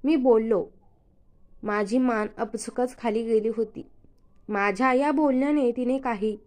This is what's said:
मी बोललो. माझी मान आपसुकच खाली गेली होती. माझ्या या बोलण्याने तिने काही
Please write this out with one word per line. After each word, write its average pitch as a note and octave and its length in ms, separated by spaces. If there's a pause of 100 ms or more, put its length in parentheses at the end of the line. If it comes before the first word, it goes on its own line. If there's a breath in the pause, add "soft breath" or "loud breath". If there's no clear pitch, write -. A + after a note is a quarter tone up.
मी D4+ 120
बोललो. A3+ 520 (960)
माझी G#3 340
मान A#3 300 (100)
आपसुकच A#3 600
खाली A#3 260
गेली A3 340
होती. - 300 (640)
माझ्या G#3 440
या C#4+ 180
बोलण्याने C#4 600
तिने B3 260
काही G#3+ 500